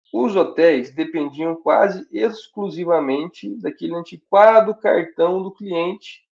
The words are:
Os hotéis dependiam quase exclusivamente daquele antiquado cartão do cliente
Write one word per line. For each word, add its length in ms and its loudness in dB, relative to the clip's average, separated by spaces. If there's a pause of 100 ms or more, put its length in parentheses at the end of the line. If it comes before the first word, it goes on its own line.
(120)
Os 220 -2
hotéis 560 2
dependiam 640 -6
quase 560 0
exclusivamente 1500 -6
daquele 340 -8
antiquado 800 4
cartão 680 0
do 100 -12
cliente 720 -8 (140)